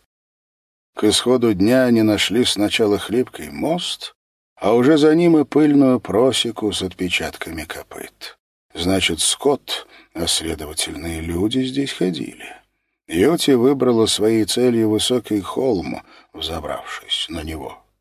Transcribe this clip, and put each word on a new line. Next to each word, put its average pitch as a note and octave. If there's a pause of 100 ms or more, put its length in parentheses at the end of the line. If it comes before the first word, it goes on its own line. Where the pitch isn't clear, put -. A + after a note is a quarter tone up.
(960)
К -
исходу A#2
дня A#2
они A#2
нашли G#2+
сначала G#2
хлипкий G2+
мост, C#3+ (420)
а G#2+
уже C3+
за D#3
ним E3+
и C#3+
пыльную C#3+
просеку A2
с F#2+
отпечатками E2
копыт. - (360)
Значит, F2
скот, - (260)
а E2+
следовательно, D#2+
и D#2+
люди G2
здесь C3+
ходили. - (600)
Йоти C#3
выбрала B2+
своей G#2+
целью A#2
высокий G#2+
холм, F#2+ (320)
взобравшись D#2+
на D#2+
него. D2+ (240)